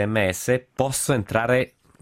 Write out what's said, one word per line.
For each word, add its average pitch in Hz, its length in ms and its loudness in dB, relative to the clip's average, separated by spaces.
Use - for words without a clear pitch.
M 104 240 0
S 123 320 -2
posso 135 380 0
entrare 120 600 0